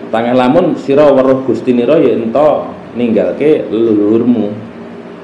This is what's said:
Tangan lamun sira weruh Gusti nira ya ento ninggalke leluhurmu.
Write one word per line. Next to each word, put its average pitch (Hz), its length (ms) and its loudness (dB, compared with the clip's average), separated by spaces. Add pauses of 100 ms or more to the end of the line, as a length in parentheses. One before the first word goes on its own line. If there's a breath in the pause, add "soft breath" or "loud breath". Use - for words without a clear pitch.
Tangan 120 300 -2
lamun 135 280 2 (120)
sira 143 340 2
weruh 131 320 2
Gusti 120 320 0
nira 123 240 2
ya 123 160 2
ento 120 540 0 (260)
ninggalke 113 720 0
leluhurmu. 110 800 2 (760)